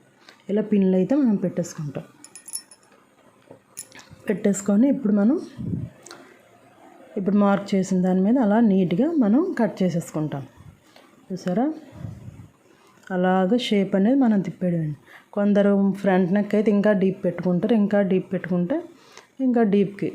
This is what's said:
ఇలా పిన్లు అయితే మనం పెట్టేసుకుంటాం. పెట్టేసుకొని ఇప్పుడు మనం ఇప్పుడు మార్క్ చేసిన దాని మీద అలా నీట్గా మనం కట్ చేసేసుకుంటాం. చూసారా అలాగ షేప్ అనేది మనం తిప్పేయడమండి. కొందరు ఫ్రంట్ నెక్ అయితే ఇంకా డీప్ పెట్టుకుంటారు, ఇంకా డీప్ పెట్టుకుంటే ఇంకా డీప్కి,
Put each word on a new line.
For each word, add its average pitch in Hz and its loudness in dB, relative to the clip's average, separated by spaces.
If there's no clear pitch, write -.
ఇలా 208 0
పిన్లు 196 2
అయితే 185 2
మనం 254 2
పెట్టేసుకుంటాం. 170 -6
పెట్టేసుకొని 202 0
ఇప్పుడు 214 0
మనం 214 2
ఇప్పుడు 202 0
మార్క్ 202 2
చేసిన 185 0
దాని 185 2
మీద 214 2
అలా 208 2
నీట్గా 190 2
మనం 220 4
కట్ 214 -2
చేసేసుకుంటాం. 156 -4
చూసారా 185 -2
అలాగ 185 2
షేప్ 196 0
అనేది 208 2
మనం 220 2
తిప్పేయడమండి. 165 -4
కొందరు 202 2
ఫ్రంట్ 185 2
నెక్ 208 0
అయితే 214 2
ఇంకా 202 2
డీప్ 185 0
పెట్టుకుంటారు, 180 0
ఇంకా 202 2
డీప్ 185 0
పెట్టుకుంటే 175 -2
ఇంకా 247 2
డీప్కి, 196 0